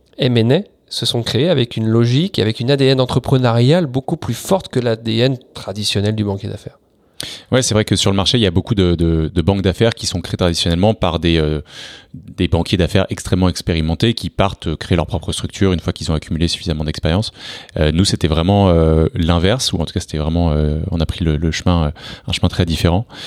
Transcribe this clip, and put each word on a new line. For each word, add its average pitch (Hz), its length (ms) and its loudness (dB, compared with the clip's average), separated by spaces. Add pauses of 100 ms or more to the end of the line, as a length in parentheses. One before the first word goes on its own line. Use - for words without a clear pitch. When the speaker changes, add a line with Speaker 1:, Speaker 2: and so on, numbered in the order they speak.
(180)
Speaker 1:
M 123 180 2
and 113 140 4
A 160 100 4 (280)
se - 180 -6
sont 120 160 -2
créées 135 260 0
avec 131 300 0
une 110 80 -2
logique 120 520 2
et - 40 0
avec 107 180 -2
une 120 100 -2
A 143 60 4
D 135 100 2
N 131 140 2
entrepreneuriale 127 840 2
beaucoup 131 320 -4
plus - 160 -6
forte - 340 -2
que 131 120 -2
l'A 117 160 0
D 113 200 -4
N 127 220 2 (160)
traditionnel 104 600 -2
du 107 100 -2
banquier 101 240 -4
d'affaires. - 280 -12 (760)
Speaker 2:
Ouais, - 80 4
c'est - 140 -2
vrai 202 100 4
que - 120 2
sur - 140 2
le 98 60 0
marché, 98 220 0
il - 20 2
y 104 60 4
a 90 40 2
beaucoup 90 240 -2
de, 90 200 4
de, 80 380 2
de 87 100 0
banques 98 180 2
d'affaires 98 340 2
qui - 120 -10
sont 87 160 -4
créées - 160 -8
traditionnellement 87 560 2
par 85 260 -2
des, 85 160 2
euh, 76 240 0 (540)
des - 340 -4
banquiers 85 300 0
d'affaires 90 320 2
extrêmement 92 400 0
expérimentés 82 640 -2
qui 92 160 -8
partent, - 380 -4
euh, 78 80 -2
créer - 200 -2
leur 82 100 0
propre - 260 -6
structure 92 420 -2
une 85 60 -2
fois - 120 -4
qu'ils - 180 -8
ont 80 40 2
accumulé 80 340 -2
suffisamment 78 360 -4
d'expérience. 80 480 -2 (440)
Euh, 78 160 2
nous, 90 140 2
c'était - 220 0
vraiment, 90 420 4
euh, 80 440 4
l'inverse, 87 600 0
ou - 20 -2
en 82 80 -2
tout - 80 -8
cas, - 80 -2
c'était - 160 -8
vraiment, 80 360 0
euh, 76 280 0 (100)
on 85 80 -2
a 80 60 2
pris - 180 -4
le, 80 140 2
le 80 140 0
chemin, 85 380 0
euh, - 20 0 (360)
un 90 60 -4
chemin - 160 0
très - 160 0
différent, 85 420 0 (200)